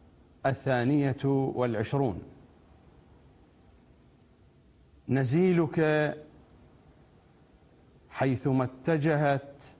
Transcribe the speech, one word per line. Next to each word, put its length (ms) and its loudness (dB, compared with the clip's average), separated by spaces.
الثانية 800 0
والعشرون. 1000 0
نزيلك 680 2
حيثما 540 0
اتجهت 1000 -2